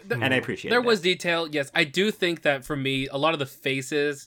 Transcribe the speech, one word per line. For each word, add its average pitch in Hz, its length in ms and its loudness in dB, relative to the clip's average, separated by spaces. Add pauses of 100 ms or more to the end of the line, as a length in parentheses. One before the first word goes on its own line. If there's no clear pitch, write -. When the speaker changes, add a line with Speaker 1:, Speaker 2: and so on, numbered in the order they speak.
(160)
Speaker 1:
the, - 60 -
Speaker 2:
and 131 120 2
I 127 40 4
appreciate 110 340 -4
Speaker 1:
there 247 100 4
Speaker 2:
it. 240 40 -2
Speaker 1:
was 226 140 4
detail, 170 480 0
yes. 147 260 -2
I 170 120 2
do 185 260 2
think 170 300 -2
that, 139 240 2
for 151 100 -4
me, 135 320 -2
a - 100 -6
lot 151 160 4
of 156 60 -2
the 139 60 -4
faces 139 800 -2